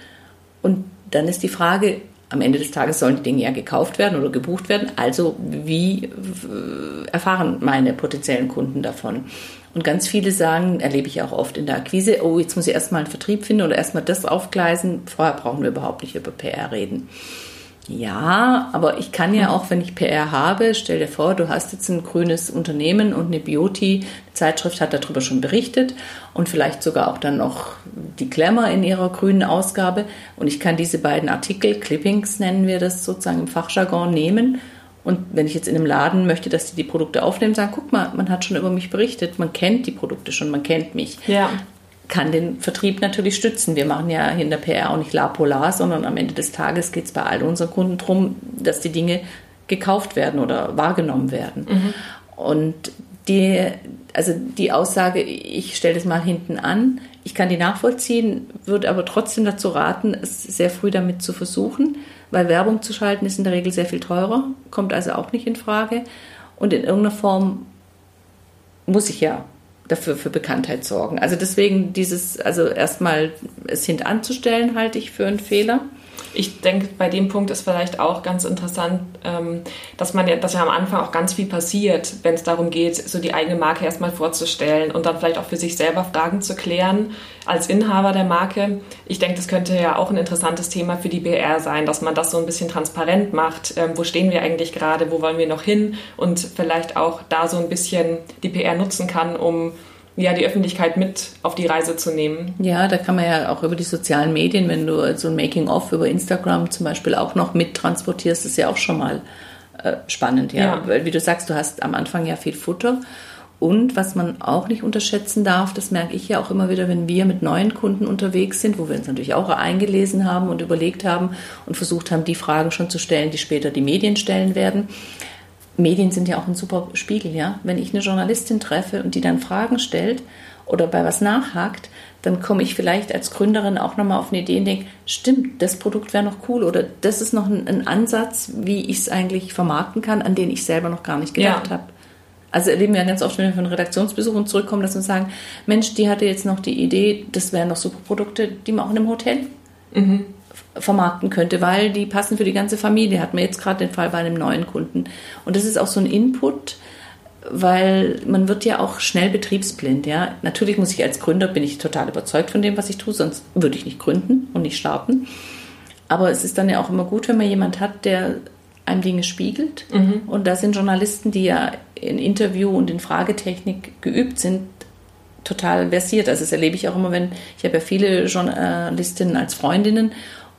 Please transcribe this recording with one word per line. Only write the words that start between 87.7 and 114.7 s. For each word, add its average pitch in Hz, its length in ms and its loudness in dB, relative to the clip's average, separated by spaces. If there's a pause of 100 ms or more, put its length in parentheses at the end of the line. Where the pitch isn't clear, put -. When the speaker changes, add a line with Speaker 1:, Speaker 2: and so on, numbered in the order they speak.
Speaker 2:
der 190 140 2
Marke. 196 540 0 (280)
Ich 190 100 -2
denke, 180 200 0
das - 100 -6
könnte 180 280 2
ja 170 200 2
auch 185 160 0
ein 196 60 2
interessantes 175 520 -2
Thema 175 280 -2
für 180 120 -4
die 165 120 -2
B 170 120 0
R 156 280 2
sein, 151 260 0
dass 151 160 -2
man 160 100 0
das 160 160 0
so 175 80 0
ein 165 80 2
bisschen 170 240 -4
transparent 170 640 0
macht. 160 440 -2
Ähm, 165 180 2
wo 170 80 -2
stehen 175 260 2
wir 175 140 2
eigentlich 165 280 0
gerade? 156 380 0
Wo 160 120 0
wollen 160 180 0
wir 165 80 4
noch 156 160 -2
hin? 208 320 2 (200)
Und 175 240 0
vielleicht 165 560 -2
auch 165 340 0
da 165 180 2
so 175 100 -2
ein 170 120 -2
bisschen 165 500 0 (240)
die 190 60 -4
P 180 120 -2
R 170 140 0
nutzen 185 320 -2
kann, 170 280 0
um 165 360 0 (440)
ja, 180 180 2
die 180 120 2
Öffentlichkeit 185 520 2
mit 190 320 0 (140)
auf 170 120 -2
die 180 100 -2
Reise 165 300 2
zu 165 160 -2
nehmen. 156 480 -2
Speaker 1:
Ja, 185 300 4
da 185 80 2
kann 185 180 0
man 180 80 2
ja 165 300 2
auch - 100 -2
über 165 140 0
die 170 60 -4
sozialen 160 500 0
Medien, 175 340 2
wenn 160 180 0
du 156 320 2
so 165 120 -2
ein 160 80 2
Making-of - 560 0
über 160 160 2
Instagram 180 640 0
zum - 120 -4
Beispiel 156 320 -2
auch - 200 0
noch 175 180 0
mit 170 220 0
transportierst, 175 720 -2
ist - 120 -2
ja 151 100 2
auch - 80 0
schon 165 220 0
mal, 147 240 -2 (600)
äh, 87 120 0 (140)
spannend, 127 440 0
ja. - 120 2
Speaker 2:
Ja. 175 240 2
Speaker 1:
Weil, 135 180 2
wie 165 60 0
du 160 100 0
sagst, 170 280 0
du 160 60 -2
hast - 280 -4
am - 120 -2
Anfang 165 300 -2
ja 160 100 -2
viel 156 160 -4
Futter. 233 480 -2 (640)
Und 220 340 4
was 190 180 0
man 175 280 -2
auch 175 260 0
nicht 226 160 -2